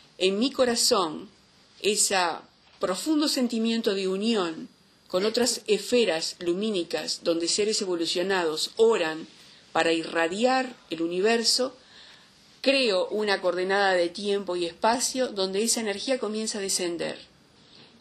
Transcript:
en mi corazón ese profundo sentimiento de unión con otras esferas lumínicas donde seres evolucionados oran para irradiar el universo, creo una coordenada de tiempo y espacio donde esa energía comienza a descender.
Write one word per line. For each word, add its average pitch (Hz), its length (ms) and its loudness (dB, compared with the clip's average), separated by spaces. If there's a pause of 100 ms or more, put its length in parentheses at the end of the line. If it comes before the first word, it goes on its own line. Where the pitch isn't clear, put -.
(180)
en 196 200 2
mi 262 140 0
corazón 214 800 0 (520)
ese 208 340 2 (640)
profundo 302 480 0
sentimiento 226 680 0
de 190 120 -2
unión 190 600 -2 (380)
con 185 180 0
otras 233 420 0
esferas 196 720 2
lumínicas 175 840 -4
donde 170 240 0
seres 208 340 0
evolucionados 175 960 -2
oran 170 520 2 (440)
para 165 220 2
irradiar 196 840 0 (140)
el 165 120 -6
universo, 220 760 0 (840)
creo 247 460 2
una 202 340 0
coordenada 190 520 2
de 175 160 2
tiempo 202 460 -4
y 175 100 -2
espacio 247 640 0
donde 190 340 -2
esa 233 160 0
energía 226 400 -4
comienza 220 400 -4
a - 20 -6
descender. 170 560 -4 (840)